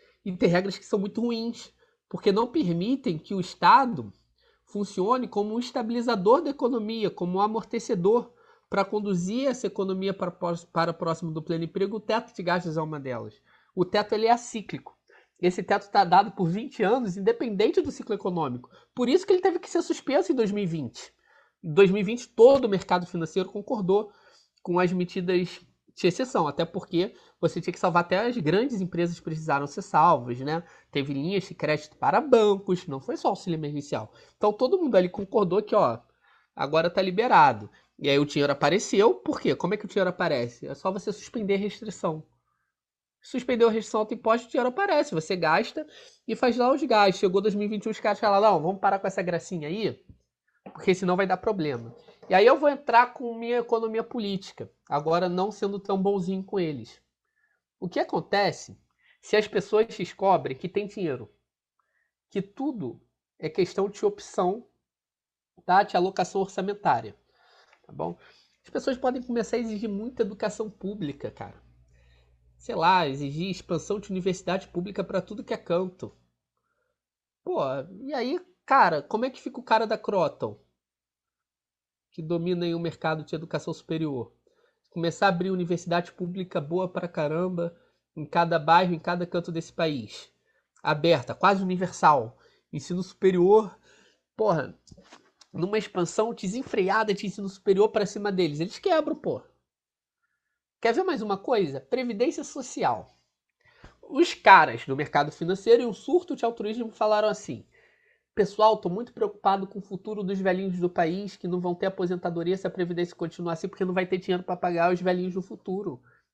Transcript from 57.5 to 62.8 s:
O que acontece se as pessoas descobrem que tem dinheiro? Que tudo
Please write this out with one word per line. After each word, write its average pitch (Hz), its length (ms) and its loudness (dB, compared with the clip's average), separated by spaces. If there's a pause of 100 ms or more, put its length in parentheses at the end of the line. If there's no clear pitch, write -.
O 185 100 -8
que 285 100 -4
acontece 196 800 -2 (420)
se - 160 -2
as 214 120 2
pessoas 214 380 2
descobrem 170 680 0
que 185 120 -10
tem 202 180 -4
dinheiro? 156 440 -6 (1000)
Que 202 100 -4
tudo 208 600 -8 (380)